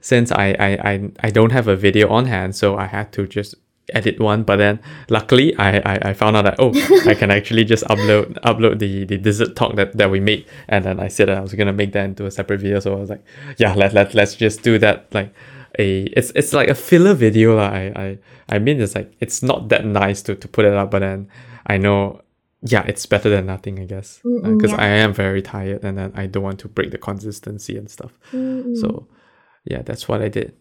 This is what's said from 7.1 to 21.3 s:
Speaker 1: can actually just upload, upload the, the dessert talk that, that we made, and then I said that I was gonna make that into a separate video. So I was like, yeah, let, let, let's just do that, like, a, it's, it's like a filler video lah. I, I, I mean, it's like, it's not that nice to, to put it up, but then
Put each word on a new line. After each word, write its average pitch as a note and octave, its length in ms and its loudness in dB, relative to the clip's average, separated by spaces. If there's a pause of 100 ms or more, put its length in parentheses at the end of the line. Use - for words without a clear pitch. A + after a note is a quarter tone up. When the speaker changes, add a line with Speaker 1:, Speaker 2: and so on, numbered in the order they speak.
Speaker 1:
can - 160 0
actually A2+ 360 2
just A2 200 2
upload, G#2 560 2
upload A2+ 380 2
the, G2 240 -4
the G2 140 -4
dessert G#2 400 0
talk - 180 -2
that, G2+ 220 -2
that G2+ 120 4
we G2 120 0
made, G#2 240 0 (240)
and G2 160 0
then F#2+ 160 -4
I F#2+ 80 -6
said G2 180 -6
that G2 100 -2
I G2 40 -8
was F#2+ 140 -10
gonna G2+ 180 -2
make G2+ 180 -2
that G2+ 140 -4
into G2 200 -10
a G2 60 -8
separate G2 300 -6
video. G2+ 180 0
So G2 160 -4
I G2 60 -6
was G2+ 80 -10
like, G2+ 160 -12 (320)
yeah, G#2 160 -2
let, G2 200 0
let, G2+ 200 2
let's G#2 220 2
just G#2+ 280 -2
do A#2 160 4
that, G#2 340 0
like, G2+ 200 -6 (460)
a, G2 240 0
it's, - 320 -2
it's - 180 0
like C#3 160 2
a C3+ 60 2
filler F3+ 380 4
video A2 420 4
lah. G2+ 140 2
I, G2 260 -6
I, G2 240 -10 (300)
I G#2 100 0
mean, C3+ 200 0
it's G#2 160 -2
like, G2+ 240 -8
it's - 220 -8
not A#2 280 -2
that A2 160 2
nice G2+ 380 0
to, G2+ 120 -6
to - 120 -18
put - 180 0
it G2+ 80 4
up, G2+ 180 -2
but G2+ 80 0
then G2 300 -6 (380)